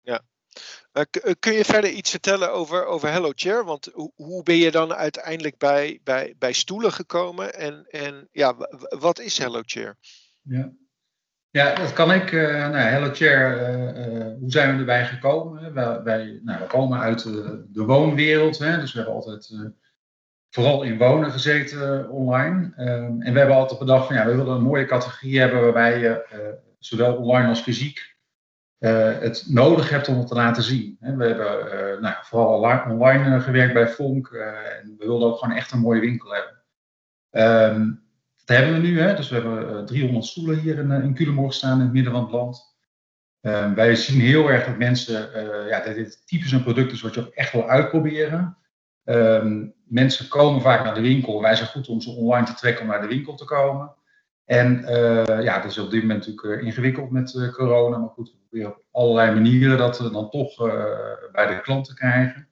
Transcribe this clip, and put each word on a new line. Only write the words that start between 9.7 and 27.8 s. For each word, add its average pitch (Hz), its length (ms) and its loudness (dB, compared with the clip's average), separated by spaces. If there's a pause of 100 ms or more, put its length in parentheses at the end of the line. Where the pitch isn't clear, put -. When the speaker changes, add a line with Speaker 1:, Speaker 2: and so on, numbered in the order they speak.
Speaker 2:
Ja. 131 300 -6 (760)
Ja, 143 240 2
dat 185 180 -4
kan 165 200 4
ik. 185 200 0
Eh, 160 180 2
nou 147 260 -4
ja, 131 60 2
Hello 131 320 0
Chair, 131 440 4
eh, 123 480 -6
eh, 113 320 -8
hoe 127 120 -8
zijn 139 240 2
we 131 40 -2
erbij 123 280 0
gekomen? 156 560 -4
Hè? 160 100 -16
Wij, 117 300 -4
wij, 110 420 -6
nou, 98 160 -8
we 92 60 -10
komen 127 340 0
uit, 113 240 -2
eh, 113 80 -8 (340)
de 107 180 -6
woonwereld, 151 720 2
hè? 160 220 -2
Dus 135 120 -10
we 120 60 -10
hebben 113 180 -6
altijd, 107 340 -14
eh, 110 100 -14 (880)
vooral 135 320 2
in 113 160 -4
wonen 143 320 4
gezeten, 143 720 -2
eh, - 80 -14
online. 139 640 -2
Ehm, 120 460 -4
en 127 100 -2
we 135 60 4
hebben 135 180 6
altijd 131 220 2
bedacht 131 280 4
van, 139 100 -2
ja, 110 100 2
we 120 100 2
willen 127 180 -2
een 120 80 0
mooie 139 220 2
categorie 135 540 -2
hebben 123 240 4
waarbij 117 360 4
je, 113 240 0
eh, - 160 -18 (400)
zowel 120 380 0
online 123 320 2
als 117 120 0
fysiek, 127 540 -6 (640)